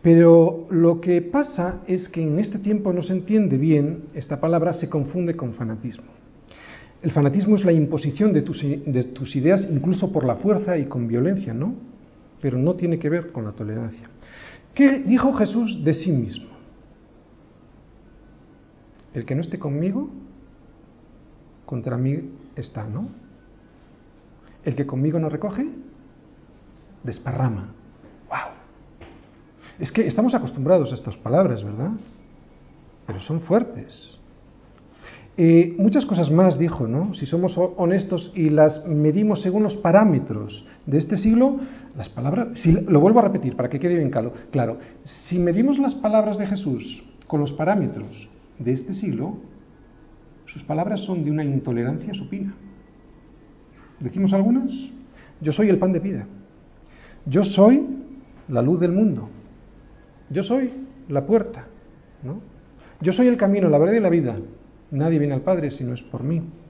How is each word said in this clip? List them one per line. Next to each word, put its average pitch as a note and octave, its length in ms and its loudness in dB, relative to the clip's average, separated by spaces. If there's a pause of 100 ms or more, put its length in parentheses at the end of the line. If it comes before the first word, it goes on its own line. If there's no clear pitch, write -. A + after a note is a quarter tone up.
Pero E3+ 680 8
lo E3+ 300 4
que F3 220 0
pasa F3+ 680 -4
es F#3 220 -4
que E3 120 -6
en D#3 180 0
este G#3 200 -4
tiempo G3+ 320 -2
no F3 120 -2
se F#3 100 -4
entiende F#3+ 440 0
bien D3+ 460 2 (100)
esta C#3 280 -8
palabra, E3 320 2
se - 160 -6
confunde E3 480 -4
con B2+ 160 -8
fanatismo. A2 540 -10 (920)
El E3 100 -4
fanatismo F#3 440 2
es G3 80 0
la F3+ 80 4
imposición D#3 640 0
de D3+ 80 2
tus C#3+ 240 -8
i-, C#3 200 -4
de B2+ 200 -2
tus - 320 -12
ideas, F#3 340 2
incluso E3+ 400 -2
por C#3 140 -2
la A#2+ 100 0
fuerza F#3+ 420 0
y C#3+ 100 -2
con A#2+ 200 -4
violencia, C3 460 -2
¿no? D#3 200 -4 (680)
Pero B2+ 160 -4
no D#3+ 180 0
tiene E3+ 240 -2
que D3 100 -4
ver E3+ 220 -4
con A#2 140 -8
la G#2 80 -8
tolerancia. A2 560 -10 (680)
¿Qué C4+ 240 6
dijo B3+ 320 2
Jesús G#3 540 -2
de D#3 80 4
sí F3+ 180 -2
mismo? A#2 380 -4 (2750)
"El B2+ 100 -8
que C3 120 -6
no D3+ 60 -2
esté E3+ 160 -8
conmigo, F3+ 520 -4 (1600)
contra B2 320 -6
mí C3+ 340 -4 (260)
está", A2 280 -12
¿no? B2+ 220 -8 (1600)
"El C#3 100 -4
que C#3 100 -2
conmigo C#3 340 -2
no D#3 100 -2
recoge, G3+ 400 -6 (1300)
desparrama". A2+ 680 -4 (560)
¡Guau! - 220 -8 (1300)
Es - 140 -8
que A3+ 120 2
estamos G#3+ 280 2
acostumbrados C#3 580 0
a C3+ 40 -6
estas - 200 -10
palabras, B2+ 480 0
¿verdad? G#2+ 280 -6 (1160)
Pero F#2+ 140 -10
son D#3+ 180 -6
fuertes. - 800 -2 (1200)
Eh, E3+ 400 6
muchas G#3+ 280 4
cosas F3 240 0
más E3 300 4
dijo, D#3 260 -2
¿no? D#3 280 -2
Si - 120 -8
somos F3 320 -2
ho-, F3+ 200 0
honestos F3+ 580 0
y D#3+ 140 2
las D3+ 360 4
medimos E3 560 2
según G3 220 0
los - 140 -2
parámetros D3+ 880 2 (200)
de C#3 120 0
este D#3+ 200 0
siglo, A#3+ 420 4 (360)
las G2 140 -10
palabras, C#3+ 500 -4
si, E3 140 4
lo E3+ 260 4
vuelvo G#3+ 200 6
a A3 40 4
repetir D#3+ 320 -2
para B2 140 -4
que C#3+ 100 -6
quede F3 160 0
bien D3+ 140 0
claro, A#2 240 -4 (180)
claro, A#2 280 -2 (260)
si - 340 -6
medimos G#3+ 400 2
las C#4 160 0
palabras G#3+ 420 0
de G3+ 80 -4
Jesús D#3 600 -6 (200)
con D#3 140 -2
los C#3+ 140 -2
parámetros D3+ 760 -4 (300)
de A#2+ 160 -2
este C#3 200 -6
siglo, E3+ 440 -6 (1080)
sus - 180 -18
palabras D#3+ 420 -4
son F3 180 -4
de D3 80 -2
una D3+ 140 -2
intolerancia B2+ 680 -4
supina. G2+ 400 -8 (1400)
¿Decimos F#3+ 360 0
algunas? A3 380 2 (680)
"Yo D3+ 140 -2
soy G#3 160 2
el F#3 80 4
pan F#3 160 0
de F3 60 0
vida. F3+ 280 -6 (960)
Yo E3 200 2
soy A3+ 400 6 (640)
la B2 120 0
luz D#3+ 200 2
del F3 100 2
mundo. F3 380 0 (1000)
Yo D#3+ 140 -4
soy B3 280 -2 (360)
la C#3 180 -2
puerta", - 420 -2 (560)
¿no? D#3 180 -10 (580)
"Yo F3 140 0
soy B3 140 4
el A#3+ 100 4
camino, G3 320 2
la D3 80 6
verdad E3+ 160 4
y A3+ 80 4
la F#3+ 80 2
vida. D3 260 2 (560)
Nadie D#3 280 0
viene C#3+ 160 0
al B2+ 60 -4
Padre E3+ 280 0
si C3 140 -10
no B2 100 -6
es A#2+ 80 -10
por - 220 -10
mí". E3 180 -2 (280)